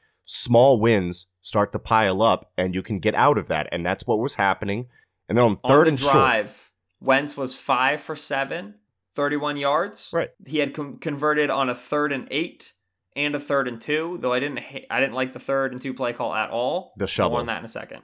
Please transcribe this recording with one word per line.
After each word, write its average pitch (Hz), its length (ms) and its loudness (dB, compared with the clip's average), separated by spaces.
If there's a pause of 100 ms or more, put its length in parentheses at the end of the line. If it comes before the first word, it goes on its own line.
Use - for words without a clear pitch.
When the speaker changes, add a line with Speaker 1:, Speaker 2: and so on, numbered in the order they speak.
(240)
Speaker 1:
small 120 540 4
wins 104 480 2 (140)
start - 320 0
to 110 60 -4
pile 107 440 2
up, 104 360 2
and 92 160 0
you 92 80 -2
can 101 180 -4
get 101 140 0
out 131 240 4
of 87 100 -6
that, 78 240 -2
and 85 140 -2
that's 92 200 -4
what 113 120 2
was 127 180 -2
happening. 101 500 0 (420)
And 107 100 2
then 123 60 6
on 107 200 2
Speaker 2:
On 123 60 2
Speaker 1:
third 147 160 8
Speaker 2:
the 160 40 4
Speaker 1:
and 139 100 0
short 139 120 2
Speaker 2:
drive, 123 600 2 (280)
Wentz 143 360 0
was 131 200 -6
five 135 440 0
for 156 140 -10
seven, 151 600 -6 (400)
thirty-one 143 420 -2
yards. 151 560 -2
Speaker 1:
Right. 170 180 -2 (160)
Speaker 2:
He 147 120 -4
had 139 160 -2
com-, 143 240 -10
converted 147 520 0
on 131 180 0
a 123 60 -2
third 147 380 -2
and 131 180 -8
eight - 440 -8 (400)
and 147 200 -4
a 143 60 -4
third 139 280 -2
and 120 120 -8
two, 160 420 -4
though 123 100 0
I 123 80 2
didn't 135 200 -6
ha-, - 280 -14
I 120 120 -2
didn't 131 140 -2
like 131 200 -2
the - 40 -14
third 135 340 -2
and 127 100 -12
two 131 100 -6
play 127 220 -4
call 117 200 -4
at 107 160 -2
all. 135 460 -4
Speaker 1:
The 101 100 -4
shovel. 92 260 0
Speaker 2:
More 117 80 -2
on 120 60 -6
that 110 120 -6
in 82 60 -14
a 113 40 -14
second. - 360 -14